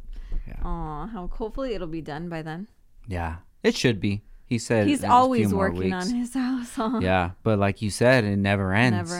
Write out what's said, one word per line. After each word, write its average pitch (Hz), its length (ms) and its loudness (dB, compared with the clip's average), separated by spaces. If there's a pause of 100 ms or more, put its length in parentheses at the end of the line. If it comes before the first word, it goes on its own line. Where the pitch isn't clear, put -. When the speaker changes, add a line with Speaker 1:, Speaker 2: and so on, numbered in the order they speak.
(480)
Speaker 1:
Yeah. - 160 -12
Speaker 2:
Aw, 165 440 -6
how, 196 200 -10
hopefully 240 460 -6
it'll 185 140 -6
be 160 140 -6
done 156 280 -8
by 165 120 -6
then. 160 260 -10 (400)
Speaker 1:
Yeah, 85 280 -4 (280)
it 233 120 2
should 113 240 2
be. 101 220 -2 (240)
He 120 120 -4
said 110 300 2
Speaker 2:
He's 285 120 2
Speaker 1:
in 180 60 -6
a - 20 -2
few 240 60 6
Speaker 2:
always 247 400 4
Speaker 1:
more 190 180 2
Speaker 2:
working 185 220 -2
Speaker 1:
weeks. - 20 -2 (140)
Speaker 2:
on 247 40 -2
his 240 200 -4
<laughs> - 0 -
house, 254 420 -4
huh? 240 260 -2
Speaker 1:
Yeah, 92 300 2 (120)
but 110 140 2
like 98 240 0
you 107 80 -2
said, 120 360 4
it 104 100 0
never 98 380 2
ends. 123 380 2
Speaker 2:
Never 175 80 -4